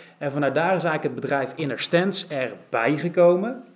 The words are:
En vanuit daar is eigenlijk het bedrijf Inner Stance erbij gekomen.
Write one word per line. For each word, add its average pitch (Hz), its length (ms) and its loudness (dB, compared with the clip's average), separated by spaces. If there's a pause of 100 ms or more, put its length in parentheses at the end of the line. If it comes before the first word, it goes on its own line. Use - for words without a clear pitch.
(180)
En 143 140 -4
vanuit 139 220 0
daar 175 220 2
is 156 80 -2
eigenlijk 156 180 -2
het 131 120 -2
bedrijf 131 420 -2
Inner 139 240 -4
Stance 190 540 0
erbij 123 640 -2
gekomen. 180 680 2 (120)